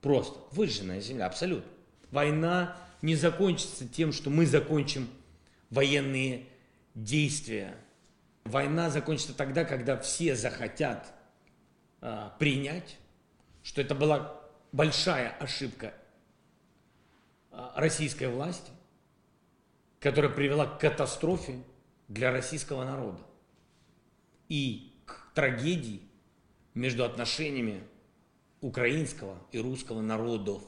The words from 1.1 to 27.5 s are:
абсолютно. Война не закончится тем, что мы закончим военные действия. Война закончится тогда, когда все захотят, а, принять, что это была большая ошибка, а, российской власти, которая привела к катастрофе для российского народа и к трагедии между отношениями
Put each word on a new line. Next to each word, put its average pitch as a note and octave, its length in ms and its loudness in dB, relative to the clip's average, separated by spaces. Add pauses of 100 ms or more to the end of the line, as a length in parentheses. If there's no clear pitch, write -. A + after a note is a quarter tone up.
абсолютно. E3+ 420 -2 (420)
Война D#3+ 640 2 (260)
не D#3+ 140 2
закончится E3 720 2
тем, D#3 240 2
что - 180 -2
мы D#3+ 160 8
закончим C#3+ 640 2 (640)
военные C3+ 760 2 (480)
действия. A2 800 0 (720)
Война C#3+ 440 0
закончится D3 440 -2
тогда, C#3 300 0
когда C3 340 0
все D3+ 380 0
захотят, A#2 800 -2 (880)
а, G#2+ 380 -8
принять, D3 580 0 (680)
что - 180 -4
это C#3 140 0
была D3 440 2 (320)
большая C#3+ 680 2
ошибка, A#2+ 540 -6 (1600)
а, B2 240 -12
российской C#3+ 540 0
власти, C#3+ 420 -4 (1300)
которая C#3+ 320 4
привела C#3+ 360 4
к - 120 -10
катастрофе D3+ 760 0 (520)
для A#2+ 240 0
российского C3+ 540 -4
народа B2 340 -6 (1300)
и C3+ 460 -2 (120)
к - 280 -18
трагедии B2+ 680 0 (760)
между B2 280 0
отношениями A#2+ 800 -2 (800)